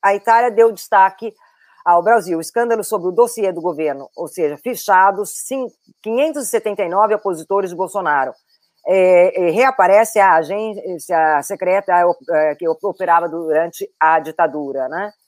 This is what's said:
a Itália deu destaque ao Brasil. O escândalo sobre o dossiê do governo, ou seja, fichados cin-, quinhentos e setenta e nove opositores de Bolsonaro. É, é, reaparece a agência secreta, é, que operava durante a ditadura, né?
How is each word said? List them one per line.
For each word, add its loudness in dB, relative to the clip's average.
a 2
Itália 2
deu 4
destaque 0
ao 4
Brasil. 2
O -4
escândalo -2
sobre -4
o -6
dossiê 0
do -8
governo, -6
ou -10
seja, -4
fichados 0
cin-, -6
quinhentos -2
e -8
setenta -4
e -4
nove 2
opositores -4
de -12
Bolsonaro. -2
É, 4
é, 2
reaparece 4
a 6
agência -2
secreta, -2
é, 0
que -6
operava -2
durante -4
a 2
ditadura, -4
né? -8